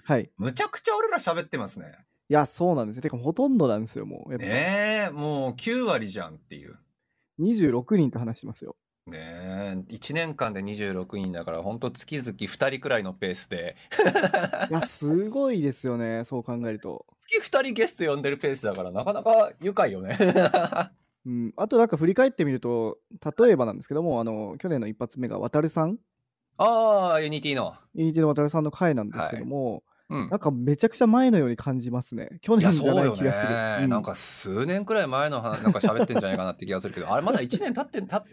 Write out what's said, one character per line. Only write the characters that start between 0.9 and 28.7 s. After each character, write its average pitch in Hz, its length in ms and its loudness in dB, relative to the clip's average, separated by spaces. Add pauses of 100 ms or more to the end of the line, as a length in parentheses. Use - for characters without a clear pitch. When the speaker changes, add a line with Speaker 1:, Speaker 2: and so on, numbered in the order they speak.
Speaker 2:
ゃ 427 80 2
俺 453 100 2
ら 370 80 -2
喋 170 280 -2
っ - 20 -14
て - 100 -8
ま 113 100 -6
す - 140 -14
ね。 - 140 -18 (340)
Speaker 1:
い 143 60 2
や、 147 100 6
そ 170 300 0
う - 20 0
な 120 80 -2
ん 107 40 -6
で 107 40 -10
す 113 40 -10
よ。 123 60 -12
て 156 60 -4
か、 131 80 -6
ほ 127 160 -4
と 262 160 2
ん 269 80 4
ど 151 120 6
な 107 100 2
ん 110 60 -4
で - 20 -10
す 113 120 -12
よ、 104 60 -8
も - 240 -14
う。 - 40 -8
や 127 40 -6
っ 120 40 -6
ぱ。 127 60 -6
Speaker 2:
ね 202 600 0
え、 - 20 -6
も 143 420 -4
う 127 40 -10
九 240 260 -2
割 135 260 0
じ 95 120 -8
ゃ 85 80 -8
ん 78 60 -16
っ 76 40 -20
て - 180 -18
い 71 120 -18
う。 - 80 -20 (640)
Speaker 1:
二 208 180 0
十 165 140 4
六 123 260 0
人 151 140 4
と - 80 -8
話 117 200 -6
し - 40 -20
て - 40 -14
ま - 60 -12
す - 140 -16
よ。 - 100 -16 (300)
Speaker 2:
ね 82 120 -16
え、 92 680 -8
一 113 260 -10
年 160 200 -2
間 127 180 -4
で 95 100 -6
二 104 140 -6
十 101 160 -4
六 92 260 -6
人 95 140 -4
だ 85 120 -8
か 82 80 -6
ら、 82 100 -4
ほ 98 100 -4
ん 117 80 -8
と 123 100 -4
月 - 280 -10
々 123 200 -8
二 104 80 -6
人 135 340 -2
く 147 100 -6
ら 120 100 4
い - 20 -6
の 92 100 -6
ペ 92 180 -4
ー 90 40 -2
ス - 140 -12
で。 87 260 -6 (160)
<laughs> 185 800 2
Speaker 1:
い - 20 -2
や、 165 100 0
す 175 480 -2
ご 269 200 0
い 196 120 0
で 139 100 0
す - 140 -8
よ 123 100 0
ね、 113 280 -4
そ 127 140 -8
う 117 60 -8
考 120 240 -6
え 110 40 -4
る 107 60 -6
と。 - 280 -12 (120)
Speaker 2:
月 - 220 -2
二 - 220 0
人 262 120 -2
ゲ 220 140 2
ス - 80 -10
ト 175 80 -4
呼 143 140 0
ん 139 40 -6
で 139 80 0
る 139 60 -2
ペ 143 160 -2
ー - 20 -2
ス 131 120 -6
だ 101 80 0
か 92 100 -4
ら、 90 80 -8
な 113 120 -4
か 185 80 -2
な 202 120 -4
か 226 280 6 (100)
愉 196 100 -2
快 180 180 2
よ 92 120 -8
ね。 98 140 -6 (540)
<laughs> - 560 -8
Speaker 1:
う 127 40 -8
ん。 117 260 -4
あ 190 100 -2
と 240 120 4
な 233 80 8
ん - 20 -2
か 175 80 0
振 160 120 4
り 190 60 4
返 254 140 6
っ - 40 2
て 165 120 0
み 143 80 0
る 127 80 -2
と、 117 380 -2 (400)
例 233 120 8
え 185 60 8
ば 127 100 2
な 107 60 -4
ん 98 40 -8
で 117 60 -12
す - 60 -20
け 139 60 -6
ど 156 80 -2
も、 143 180 0
あ 113 40 -2
の、 107 340 -6
去 185 100 -6
年 151 100 0
の 107 80 -4
一 107 100 -8
発 123 220 -8
目 123 80 -4
が 104 140 -4
渡 120 220 0
る 156 80 0
さ 160 160 0
ん？ 202 120 -4 (600)
Speaker 2:
あ 208 580 4
ー、 156 60 2
ユ 151 60 -2
ニ 151 120 -2
テ 151 80 -2
ィ 139 80 2
の。 98 180 -2 (200)
Speaker 1:
ユ 160 100 0
ニ 160 80 2
テ 160 80 2
ィ - 20 6
の 151 100 4
渡 147 100 2
る 147 80 2
さ 160 100 0
ん 151 40 0
の 151 60 -2